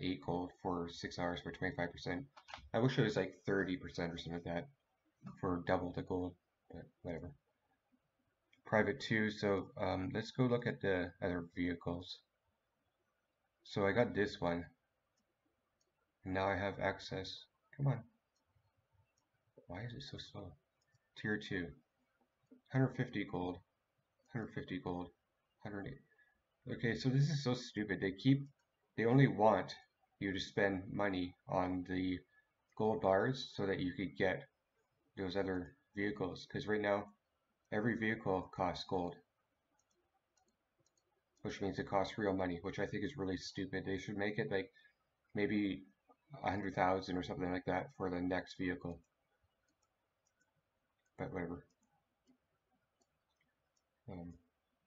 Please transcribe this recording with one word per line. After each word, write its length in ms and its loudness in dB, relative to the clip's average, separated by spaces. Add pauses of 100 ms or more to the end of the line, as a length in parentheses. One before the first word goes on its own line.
eight 240 -2
gold 260 -2 (120)
for 260 -2
six 300 -10
hours 220 -2
for 100 -8
twenty-five 400 -4
percent. 340 -6 (480)
I 60 2
wish 180 4
it 60 6
was, 120 2
like, 200 0 (100)
thirty 320 2
percent 340 -6
or 60 -8
something 260 -6
like 120 -4
that 120 -4 (720)
for 280 0
double 240 0
the 100 -6
gold, 320 -4 (380)
but 140 -12 (180)
whatever. 280 -8 (1300)
Private 340 4
two, 300 2
so, 380 0 (120)
um, 360 0
let's 160 -4
go 140 2
look 200 2
at 160 -2
the 300 2 (100)
other 240 -2 (100)
vehicles. 640 -4 (1500)
So 220 0
I 60 6
got 240 4
this 260 0
one. 240 0 (1600)
And 80 -2
now 140 2
I 80 2
have 240 -2
access. 680 -4 (320)
Come 100 2
on. 120 2 (1700)
Why 140 -8
is 120 -8
it 100 -12
so 140 -12
slow? 340 -14 (720)
Tier 160 0
two. 300 -4 (1040)
Hundred 240 2
fifty 280 -2
gold. 360 -4 (720)
Hundred 220 -6
fifty 260 -6
gold. 300 -4 (520)
Hundred 260 2
eight. 840 -12
Okay, 220 4
so 140 4
this 200 8
is 140 2
so 100 4
stupid. 480 -2
They 100 4
keep, 360 4 (500)
they 80 4
only 220 10
want 460 6 (460)
you 140 0
to 60 -2
spend 520 2
money 440 -2 (120)
on 400 0
the 320 0 (580)
gold 240 2
bars 540 4
so 100 0
that 140 0
you 140 0
could 240 -6
get 260 2 (720)
those 180 -4
other 400 -2 (200)
vehicles. 560 -4
'Cause 160 -6
right 140 2
now, 240 2 (640)
every 260 0
vehicle 460 0 (120)
costs 340 -2
gold. 260 -2 (2250)
Which 200 -6
means 180 -2
it 80 -2
costs 300 2
real 160 2
money, 280 0
which 180 -6
I 60 2
think 180 -4
is 140 -4
really 200 -2
stupid. 480 -6
They 120 -2
should 200 -6
make 220 0
it, 120 -2
like, 200 0 (640)
maybe 480 0 (600)
a 60 0
hundred 260 -2
thousand 420 2
or 60 0
something 280 -2
like 140 -2
that 320 0
for 120 -2
the 120 -2
next 360 -2
vehicle. 420 -4 (2250)
But 140 -4
whatever. 320 -6 (2500)
Um, 220 -8 (540)